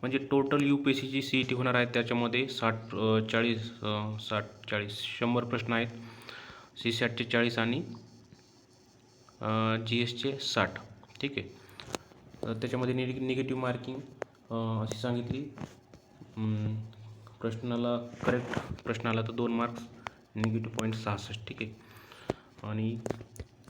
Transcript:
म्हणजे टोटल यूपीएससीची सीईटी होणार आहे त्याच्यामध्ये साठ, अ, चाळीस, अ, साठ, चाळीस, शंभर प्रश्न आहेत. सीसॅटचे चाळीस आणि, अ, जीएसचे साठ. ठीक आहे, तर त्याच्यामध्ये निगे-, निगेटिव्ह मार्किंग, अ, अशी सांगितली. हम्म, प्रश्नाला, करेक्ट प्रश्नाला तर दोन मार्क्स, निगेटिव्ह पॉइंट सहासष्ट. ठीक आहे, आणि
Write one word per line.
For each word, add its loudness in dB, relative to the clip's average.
म्हणजे 0
टोटल 4
यूपीएससीची 4
सीईटी 2
होणार 2
आहे 6
त्याच्यामध्ये 2
साठ, 0
अ, 6
चाळीस, 2
अ, -2
साठ, -2
चाळीस, -2
शंभर 2
प्रश्न -2
आहेत. 2
सीसॅटचे 2
चाळीस 4
आणि, 2
अ, 2
जीएसचे 0
साठ. 2
ठीक -2
आहे, -6
तर -2
त्याच्यामध्ये 0
निगे-, 0
निगेटिव्ह 0
मार्किंग, -2
अ, 0
अशी -2
सांगितली. -2
हम्म, 2
प्रश्नाला, 0
करेक्ट -2
प्रश्नाला 0
तर -2
दोन 2
मार्क्स, 0
निगेटिव्ह 0
पॉइंट 0
सहासष्ट. -4
ठीक -8
आहे, -6
आणि 0